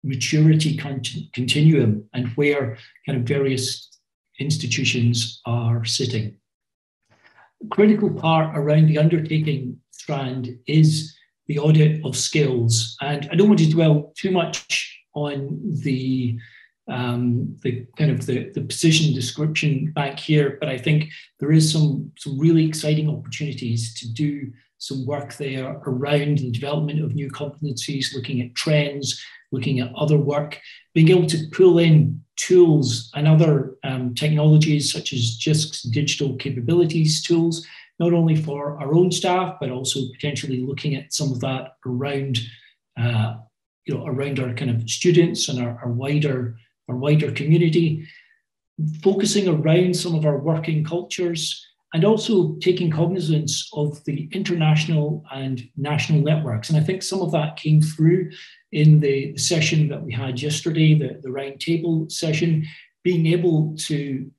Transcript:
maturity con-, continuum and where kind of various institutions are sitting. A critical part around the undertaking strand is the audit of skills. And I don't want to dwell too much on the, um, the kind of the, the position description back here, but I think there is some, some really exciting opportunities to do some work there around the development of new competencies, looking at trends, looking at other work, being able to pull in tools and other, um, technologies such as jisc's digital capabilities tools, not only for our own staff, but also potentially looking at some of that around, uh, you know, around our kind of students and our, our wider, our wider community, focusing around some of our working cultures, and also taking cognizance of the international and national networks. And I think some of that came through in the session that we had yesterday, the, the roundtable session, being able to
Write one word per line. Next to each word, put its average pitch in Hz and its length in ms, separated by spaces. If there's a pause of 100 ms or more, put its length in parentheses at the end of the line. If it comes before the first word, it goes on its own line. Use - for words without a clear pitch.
maturity 156 720
con-, 135 260 (300)
continuum 127 800
and 123 160
where 143 480 (280)
kind 131 140
of 117 60
various 135 720 (400)
institutions 120 1040
are 117 380
sitting. 113 540 (1300)
A 214 40
critical 208 420
part 160 480
around 151 300
the 156 100
undertaking 156 800 (140)
strand 127 680 (100)
is 156 480 (320)
the 151 120
audit 156 460
of 131 100
skills. 123 840
And 143 280
I 170 60
don't 208 140
want 175 100
to 160 100
dwell 156 460
too 190 160
much - 680 (140)
on 147 460 (240)
the, 127 560 (480)
um, 123 720
the 120 240 (120)
kind 151 120
of 117 160
the, 123 260
the - 100
position 156 520
description 143 800
back 139 260
here, 147 420
but 143 100
I 127 80
think 151 320 (300)
there 143 120
is 156 200
some, 147 460
some 139 220
really 160 260
exciting 156 440
opportunities 117 880
to 117 120
do 143 400 (260)
some 131 280
work 131 300
there 131 500
around 143 540
the 127 100
development 147 540
of 117 100
new 139 160
competencies, 139 840
looking 123 260
at 120 140
trends, 143 680 (300)
looking 127 300
at 120 140
other 151 220
work, 147 420 (360)
being 160 140
able 180 180
to 156 240
pull 180 260
in 156 460 (140)
tools 147 800
and 151 120
other, 156 560
um, 127 320
technologies 151 760
such - 200
as 113 260
jisc's - 440
digital 127 560
capabilities 156 840
tools, 165 460 (320)
not 175 140
only 165 220
for 143 460
our 139 140
own 180 160
staff, 180 480
but 127 100
also 131 300 (140)
potentially 131 480
looking 135 340
at - 180
some 139 200
of 113 80
that 131 320 (120)
around, 135 540 (600)
uh, 113 360 (500)
you - 100
know, 117 120
around 131 320
our 123 140
kind 123 180
of 113 180
students 170 600
and 127 120
our, 117 220
our 120 80
wider, 131 640 (320)
our 123 80
wider 147 360
community, 160 760 (960)
focusing 196 440
around 170 480
some 170 200
of 156 100
our 143 120
working 156 460
cultures, 170 840 (260)
and 160 120
also 208 560
taking 175 280
cognizance 156 840
of 147 320
the - 260
international 156 1000
and 135 440
national 151 460
networks. 151 480
And 156 100
I - 20
think 185 220
some 190 180
of 160 120
that 151 240
came 151 240
through 175 500 (400)
in 151 300
the 139 340
session 156 540
that 107 120
we 113 120
had 120 280
yesterday, 156 520
the, 131 280
the 131 60
roundtable 156 840
session, 156 560 (380)
being 170 240
able 165 520
to 143 580